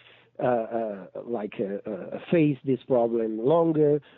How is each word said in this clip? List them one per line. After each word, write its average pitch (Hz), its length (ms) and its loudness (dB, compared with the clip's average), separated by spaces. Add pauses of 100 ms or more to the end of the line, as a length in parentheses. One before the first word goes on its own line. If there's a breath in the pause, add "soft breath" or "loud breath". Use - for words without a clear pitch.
(400 soft breath)
uh, - 40 -4
uh, 113 640 -2 (180)
like, 107 340 -6
uh, 101 300 -4
uh, 87 300 -8 (100)
face 151 340 2
this 131 200 0
problem 117 600 0
longer," 151 580 4 (160 soft breath)